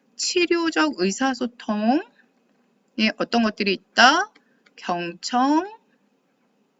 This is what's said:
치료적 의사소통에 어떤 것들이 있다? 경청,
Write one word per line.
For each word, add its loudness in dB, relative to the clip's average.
치료적 -2
의사소통에 -2
어떤 0
것들이 0
있다? 2
경청, -2